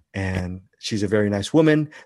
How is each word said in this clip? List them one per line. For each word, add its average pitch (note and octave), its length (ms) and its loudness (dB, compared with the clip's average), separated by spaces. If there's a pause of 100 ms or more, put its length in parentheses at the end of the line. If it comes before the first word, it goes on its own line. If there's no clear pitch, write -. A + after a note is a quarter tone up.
(140)
and F#2 480 -6 (160)
she's G#2 240 -6
a G#2 60 -4
very G#2 200 2
nice G2+ 240 -4
woman. D3+ 380 4 (160)